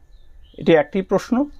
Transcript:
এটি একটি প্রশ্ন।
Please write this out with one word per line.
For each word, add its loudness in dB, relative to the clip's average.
এটি 2
একটি 2
প্রশ্ন। -2